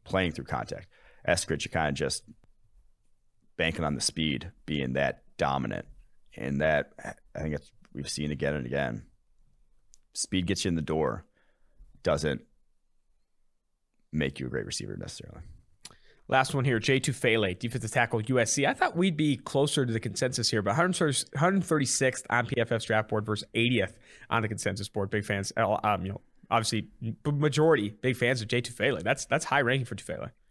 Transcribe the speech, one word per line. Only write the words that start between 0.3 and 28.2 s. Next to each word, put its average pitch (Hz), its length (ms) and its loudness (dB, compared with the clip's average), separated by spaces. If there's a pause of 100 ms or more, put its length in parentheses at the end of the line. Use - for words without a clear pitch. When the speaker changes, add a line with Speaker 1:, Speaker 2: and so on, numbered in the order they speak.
Speaker 1:
through 67 140 -8
contact. - 400 -6 (420)
Eskridge, 80 360 2
you're - 80 -8
kinda 78 200 2
just 69 300 -2 (1300)
banking 82 280 0
on 73 120 0
the - 40 -8
speed 78 520 -2 (120)
being 67 280 -2
that 67 320 0 (140)
dominant. 62 480 -2 (500)
And 69 240 -4
that, 76 320 2 (420)
I - 60 -8
think 76 160 -4
it's, - 160 -14 (200)
we've 71 160 -8
seen 73 220 -4
again 71 240 -2
and 65 120 -4
again. 62 360 -2 (1120)
Speed 92 340 -2
gets 92 180 -2
you 98 40 0
in 85 80 2
the 80 60 0
door, 76 420 -2 (760)
doesn't 73 400 0 (1700)
make 69 260 0
you 65 80 -6
a - 40 -6
great 58 160 -4
receiver 50 300 -8
necessarily. - 440 -12 (880)
Speaker 2:
Last 131 260 2
one 131 100 2
here, 127 140 4
Jay 131 220 2
Tufele, 113 580 2
defensive 113 320 -6
tackle, 120 300 2
U 127 200 2
S - 120 2
C. 139 140 2
I 269 80 2
thought 349 220 0
we'd 180 200 2
be 151 200 2
closer 143 500 0
to 117 60 -2
the 110 80 0
consensus 123 500 -2
here, 110 100 2
but 98 140 2
hundred 170 880 2
thirty-sixth 135 680 0
on 120 160 2
P 123 140 0
F 117 120 0
F's 113 120 0
draft 110 240 2
board 107 160 0
versus 107 300 -2
eightieth 117 420 2 (320)
on 113 140 2
the 107 60 -2
consensus 98 400 -4
board. 98 220 -2
Big 104 140 0
fans, 98 320 -2
uh, 107 280 2
um, 98 200 2
you 98 80 -4
know, - 80 -10 (300)
obviously, 110 380 0 (120)
b-, 113 140 -6 (180)
majority 147 580 4
big 123 260 -2
fans 123 260 2